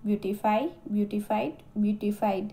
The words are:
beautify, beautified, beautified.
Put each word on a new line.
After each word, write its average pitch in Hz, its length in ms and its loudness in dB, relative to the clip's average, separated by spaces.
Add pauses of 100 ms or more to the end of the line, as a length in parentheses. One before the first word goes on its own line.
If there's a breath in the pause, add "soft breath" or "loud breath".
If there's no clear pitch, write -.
beautify, 208 520 2 (360)
beautified, 208 580 0 (300)
beautified. 208 680 0